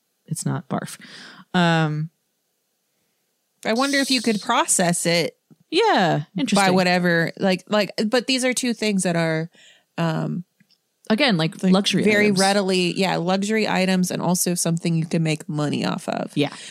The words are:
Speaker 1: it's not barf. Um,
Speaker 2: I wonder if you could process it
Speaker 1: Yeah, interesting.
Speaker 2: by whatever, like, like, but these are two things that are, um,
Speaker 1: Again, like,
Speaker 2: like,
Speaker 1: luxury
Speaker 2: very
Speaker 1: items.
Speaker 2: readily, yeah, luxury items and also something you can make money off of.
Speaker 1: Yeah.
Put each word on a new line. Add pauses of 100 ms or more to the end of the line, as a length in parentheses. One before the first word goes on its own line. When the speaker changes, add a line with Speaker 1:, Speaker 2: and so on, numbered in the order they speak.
(260)
Speaker 1:
it's
not
barf. (560)
Um, (1600)
Speaker 2:
I
wonder
if
you
could
process
it (340)
Speaker 1:
Yeah, (140)
interesting.
Speaker 2:
by
whatever,
like,
like, (160)
but
these
are
two
things
that
are, (480)
um, (680)
Speaker 1:
Again,
like,
Speaker 2:
like,
Speaker 1:
luxury
Speaker 2:
very
Speaker 1:
items.
Speaker 2:
readily,
yeah,
luxury
items
and
also
something
you
can
make
money
off
of.
Speaker 1:
Yeah. (180)